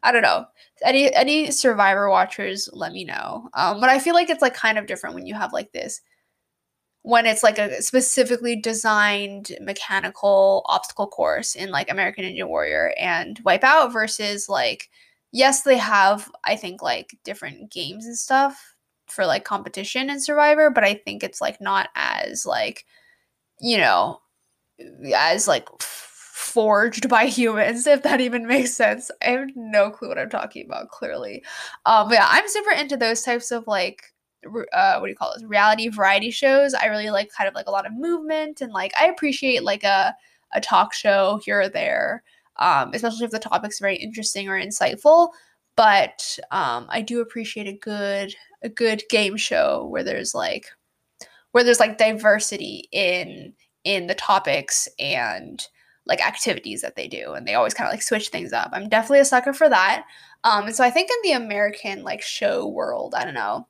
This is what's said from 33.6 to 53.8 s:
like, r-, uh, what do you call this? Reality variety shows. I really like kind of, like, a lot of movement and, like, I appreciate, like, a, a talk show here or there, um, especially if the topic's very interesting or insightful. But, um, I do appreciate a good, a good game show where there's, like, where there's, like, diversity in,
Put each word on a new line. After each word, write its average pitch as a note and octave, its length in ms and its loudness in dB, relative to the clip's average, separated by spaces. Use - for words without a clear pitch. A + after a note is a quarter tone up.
like, G3 360 -2
r-, A3 280 -10
uh, F#3+ 260 4
what F#3+ 80 -6
do G3+ 40 -6
you F#3+ 60 -12
call - 180 -6
this? A#3 100 -16
Reality G#3+ 440 2
variety G#3 420 2
shows. C4+ 440 4
I - 120 0
really G#3+ 240 -2
like G#3 200 -2
kind G3 180 -2
of, F#3+ 60 -8
like, G3 120 -8
a G3 40 -8
lot G3 160 -2
of G#3+ 60 -12
movement D#4 680 -4
and, A#3+ 120 -10
like, F#3+ 280 -4
I D#4+ 60 6
appreciate, C#4 560 0
like, G#3 220 -4
a, G3 300 2
a G3+ 80 -2
talk G3+ 320 2
show G3+ 520 2
here G#3 160 0
or F#3+ 80 2
there, - 540 -2
um, C#3 380 2
especially A3+ 320 -4
if A3+ 40 -6
the G#3+ 80 -6
topic's G#3 400 -4
very G3 180 -2
interesting G#3+ 520 -8
or F#3+ 120 -4
insightful. D4 680 4
But, G3+ 640 2
um, A#2+ 380 -4
I - 120 -4
do A#3+ 200 -4
appreciate A3+ 480 -8
a G3 100 -10
good, G3+ 560 -6
a A#3 60 -8
good G#3+ 400 0
game G#3 280 2
show - 520 0
where - 160 -4
there's, - 300 -6
like, - 320 -6
where A#3+ 120 4
there's, A#3+ 160 6
like, A3 180 2
diversity G#3+ 960 0
in, F3+ 600 -4